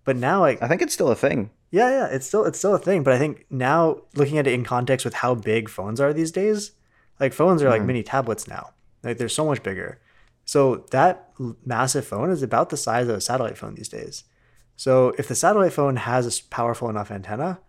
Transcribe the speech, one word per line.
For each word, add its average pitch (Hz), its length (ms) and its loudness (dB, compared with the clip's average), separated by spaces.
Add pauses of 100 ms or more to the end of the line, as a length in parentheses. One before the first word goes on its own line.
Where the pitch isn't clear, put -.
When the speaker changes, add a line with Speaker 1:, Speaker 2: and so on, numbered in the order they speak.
Speaker 1:
But 131 120 0
now, 147 240 0
like 139 200 4
Speaker 2:
I 117 60 0
think 180 140 2
it's 302 120 -2
still 165 160 2
a 113 60 4
thing. 110 340 0 (220)
Speaker 1:
Yeah, 226 180 4
yeah, 262 180 0
it's 131 200 -6
still, 214 160 2
it's - 160 -2
still 196 160 2
a - 40 0
thing. 180 240 0
But 131 100 4
I 127 40 4
think 143 320 -4
now 143 520 2 (140)
looking 147 220 2
at 143 80 2
it 127 80 2
in 123 120 0
context 123 400 0
with 117 100 -6
how 127 180 0
big 110 360 -2
phones 107 320 -6
are 143 100 2
these 160 200 -2
days, 208 420 -2 (460)
like, 135 140 0
phones 165 300 4
are 131 60 6
like 113 140 4
Speaker 2:
Mm. - 20 0
Speaker 1:
mini 123 180 0
tablets 117 440 -2
now. - 240 -12 (300)
Like, 117 160 -6
they're 117 120 -4
so 156 160 -2
much 143 180 -2
bigger. 92 360 -8 (460)
So 135 460 2
that 165 380 2 (100)
l-, 120 160 -8 (100)
massive 127 400 0
phone 131 260 -2
is 147 120 -2
about 120 260 2
the 147 80 -8
size 120 300 0
of 113 80 0
a 95 60 -4
satellite 120 360 -2
phone 107 180 -14
these 113 140 -14
days. - 340 -14 (520)
So 131 420 4
if 139 120 -4
the 123 60 -4
satellite 190 380 4
phone 143 220 0
has 120 300 0
a - 20 -4
s-, - 140 -6
powerful 117 480 -4
enough 104 200 -6
antenna, 110 600 -8